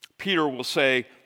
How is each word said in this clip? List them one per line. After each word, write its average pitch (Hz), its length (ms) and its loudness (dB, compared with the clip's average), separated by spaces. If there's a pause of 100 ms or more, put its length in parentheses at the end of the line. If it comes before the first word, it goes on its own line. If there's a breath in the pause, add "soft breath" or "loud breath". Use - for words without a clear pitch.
(180)
Peter 170 300 0
will 127 160 -4
say, 131 440 0 (180)